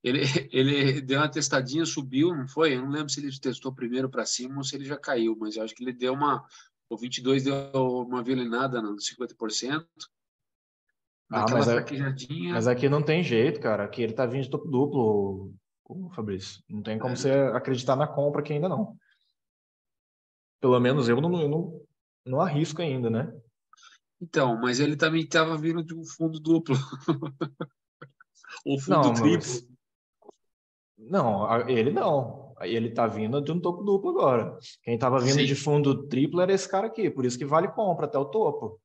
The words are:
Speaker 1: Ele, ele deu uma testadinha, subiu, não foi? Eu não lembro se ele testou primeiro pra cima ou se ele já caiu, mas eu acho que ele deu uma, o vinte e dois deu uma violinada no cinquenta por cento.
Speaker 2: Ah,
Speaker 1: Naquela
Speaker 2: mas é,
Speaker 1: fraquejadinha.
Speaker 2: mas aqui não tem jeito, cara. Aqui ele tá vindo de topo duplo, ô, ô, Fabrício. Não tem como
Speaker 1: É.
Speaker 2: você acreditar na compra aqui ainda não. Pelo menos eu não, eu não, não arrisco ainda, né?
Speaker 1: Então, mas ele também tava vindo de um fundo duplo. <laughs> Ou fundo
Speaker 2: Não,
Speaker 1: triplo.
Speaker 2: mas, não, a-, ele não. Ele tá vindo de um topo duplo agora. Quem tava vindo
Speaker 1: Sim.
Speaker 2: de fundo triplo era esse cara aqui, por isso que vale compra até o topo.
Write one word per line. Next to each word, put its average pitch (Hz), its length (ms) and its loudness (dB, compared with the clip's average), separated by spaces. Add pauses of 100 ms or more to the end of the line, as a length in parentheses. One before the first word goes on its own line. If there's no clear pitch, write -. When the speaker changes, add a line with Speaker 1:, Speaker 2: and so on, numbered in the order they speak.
Speaker 1:
Ele, 131 200 0 (280)
ele 139 500 2
deu 135 200 0
uma 151 100 2
testadinha, 147 560 0
subiu, 147 480 0
não 135 140 -6
foi? 151 260 2
Eu 127 80 -2
não 139 80 -6
lembro 147 200 -4
se 143 100 -4
ele 143 180 -6
testou 131 340 -6
primeiro 131 380 -4
pra 113 160 -4
cima 131 300 -6
ou 139 80 -6
se 143 100 -6
ele 139 100 -10
já 139 140 -6
caiu, 113 400 0
mas 107 160 -6
eu 110 80 -6
acho 113 100 -8
que 123 120 -14
ele 127 80 -6
deu 127 220 -2
uma, 139 300 0 (440)
o 117 80 -6
vinte 120 220 -8
e 123 40 -10
dois 131 220 2
deu 139 100 2 (200)
uma 127 500 0
violinada 123 580 0
no 104 180 -6
cinquenta - 360 -8
por 110 160 -6
cento. 143 340 -4 (1400)
Speaker 2:
Ah, 107 120 0
Speaker 1:
Naquela 120 180 4
Speaker 2:
mas 110 80 4
é, 117 60 4
Speaker 1:
fraquejadinha. 139 800 -4
Speaker 2:
mas 117 120 2
aqui 123 220 4
não 147 160 4
tem 156 180 2
jeito, 120 380 2
cara. 104 240 0
Aqui 117 180 -4
ele 113 120 -2
tá 131 120 0
vindo 131 160 -2
de 123 80 -6
topo - 160 -6
duplo, 143 340 2
ô, 98 520 0 (540)
ô, 165 40 -14
Fabrício. 104 580 -8
Não - 140 -8
tem 110 160 -6
como 127 140 -2
Speaker 1:
É. 117 40 -4
Speaker 2:
você 135 140 0
acreditar 131 640 2
na 131 140 0
compra 143 320 0
aqui - 140 -6
ainda 156 140 -2
não. 185 280 -4 (1600)
Pelo 123 200 6
menos 139 280 2
eu 120 120 4
não, 175 200 0
eu 147 80 0
não, 165 320 -4 (460)
não 127 140 -2
arrisco 160 420 0
ainda, 131 260 -2
né? 117 240 -2 (880)
Speaker 1:
Então, 131 400 0
mas 123 200 0
ele 147 160 2
também 160 280 2
tava 160 320 2
vindo 165 280 -2
de 165 100 -12
um 165 100 -12
fundo 160 360 -4
duplo. 160 340 2
<laughs> 135 1000 -4 (920)
Ou 139 120 0
fundo 180 180 2
Speaker 2:
Não, 127 180 6
Speaker 1:
triplo. 151 240 6
Speaker 2:
mas, - 300 -6 (1300)
não, 110 480 0
a-, 120 240 2
ele 120 200 4
não. 156 680 0
Ele 113 320 -2
tá 117 140 2
vindo 110 340 -2
de 143 100 -4
um 170 80 -2
topo 180 240 -2
duplo 202 280 2
agora. 135 480 2 (240)
Quem 117 160 -2
tava 131 200 2
vindo 135 200 2
Speaker 1:
Sim. 139 80 4
Speaker 2:
de 135 80 0
fundo 147 540 2
triplo 156 340 0
era 185 100 2
esse 190 160 0
cara 208 200 0
aqui, 214 220 -2
por 135 140 -4
isso 123 140 0
que 151 80 -6
vale 165 220 4
compra 185 360 0
até 139 140 -2
o 139 80 2
topo. 160 580 -2